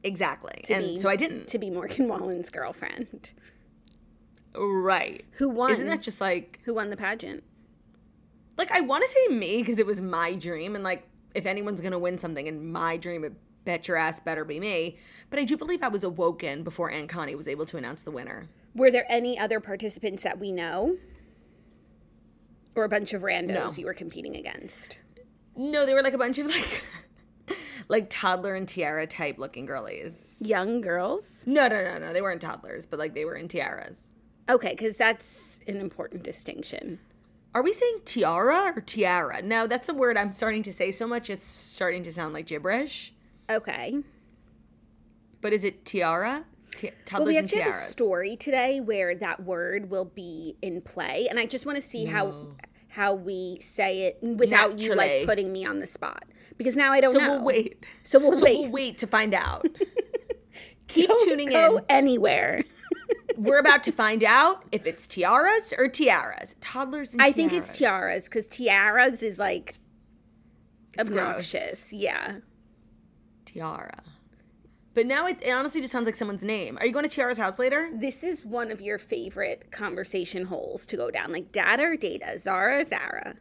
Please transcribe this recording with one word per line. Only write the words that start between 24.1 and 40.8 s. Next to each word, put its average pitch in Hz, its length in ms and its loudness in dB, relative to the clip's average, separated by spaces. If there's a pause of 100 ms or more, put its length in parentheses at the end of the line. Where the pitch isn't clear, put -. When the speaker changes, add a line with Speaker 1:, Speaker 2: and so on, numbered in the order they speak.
Speaker 2:
against? - 640 -14 (580)
Speaker 1:
No, 285 300 0
they 269 80 4
were, 269 80 6
like, 269 100 2
a 262 60 -2
bunch 254 200 0
of, 294 100 -4
like, - 360 -4 (600)
<laughs> - 420 -12
like, 214 220 0
toddler 190 460 -2
and 190 120 -6
tiara 156 380 -4
type 151 320 -6
looking 131 260 -10
girlies. 131 800 -10
Speaker 2:
Young 214 360 0
girls? 196 680 -4
Speaker 1:
No, 269 220 4
no, 208 160 0
no, 175 140 -6
no. 160 140 -10
They 180 80 0
weren't 185 200 -4
toddlers, - 440 -10
but, 151 140 -10
like, 156 160 -6
they 151 100 -6
were 165 120 -8
in 160 120 -12
tiaras. - 640 -8 (380)
Speaker 2:
Okay, 247 240 4
'cause 220 220 -4
that's - 640 -2 (100)
an 202 80 -6
important - 480 -10
distinction. - 760 -12 (560)
Speaker 1:
Are 247 80 2
we 359 100 2
saying 453 320 0
tiara 240 720 2
or 220 60 -4
tiara? 180 580 0
No, 220 280 0
that's 247 200 -2
a 330 60 -4
word 247 240 2
I'm 202 140 -2
starting 220 320 -2
to 202 80 -8
say 190 180 -2